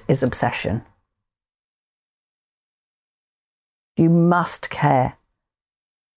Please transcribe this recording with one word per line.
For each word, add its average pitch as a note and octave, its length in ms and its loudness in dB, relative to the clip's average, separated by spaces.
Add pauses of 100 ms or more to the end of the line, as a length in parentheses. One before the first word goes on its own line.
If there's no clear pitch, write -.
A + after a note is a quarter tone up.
is C3+ 160 0
obsession. - 600 -4 (3000)
You E3 140 4
must E3+ 600 2
care C3+ 480 0 (1000)